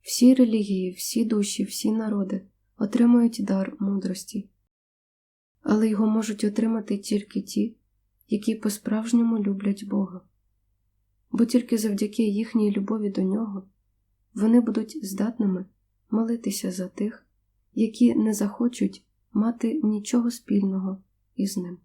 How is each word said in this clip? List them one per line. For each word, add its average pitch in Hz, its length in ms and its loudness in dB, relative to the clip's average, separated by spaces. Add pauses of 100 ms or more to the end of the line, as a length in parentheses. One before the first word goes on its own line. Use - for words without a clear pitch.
Всі - 340 6
релігії, 208 560 2
всі - 340 -4
душі, 208 400 -2
всі - 280 -4
народи 202 540 -2 (320)
отримують 233 680 4
дар 190 360 -2
мудрості, 196 680 -4 (1120)
але 214 260 2
його 214 180 2
можуть 214 380 0
отримати 214 540 -2
тільки 202 440 -4
ті, 214 340 -4 (520)
які 214 260 -2
по-справжньому 220 840 0
люблять 202 460 -2
Бога, 190 360 -4 (1080)
бо 226 140 2
тільки 240 340 0
завдяки 208 440 -2
їхній 208 500 0
любові 208 380 -2
до 196 120 -2
Нього 196 460 -4 (680)
вони 226 260 6
будуть 220 420 -4
здатними 196 640 -2 (440)
молитися 226 600 -2
за 180 180 -8
тих, - 380 -8 (480)
які 226 400 4
не 214 200 2
захочуть 208 680 -2 (280)
мати 233 500 0
нічого 214 480 0
спільного 190 720 -2 (340)
із 196 200 -2
Ним. 180 280 -6